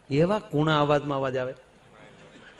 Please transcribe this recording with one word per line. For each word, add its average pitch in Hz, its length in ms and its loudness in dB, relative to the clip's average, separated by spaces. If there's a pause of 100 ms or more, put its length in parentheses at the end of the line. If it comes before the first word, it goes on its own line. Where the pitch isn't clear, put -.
(160)
એવા 180 240 2
કુણા 151 420 0
અવાજમાં 143 360 0
અવાજ 131 200 -4
આવે, 127 160 -6 (1080)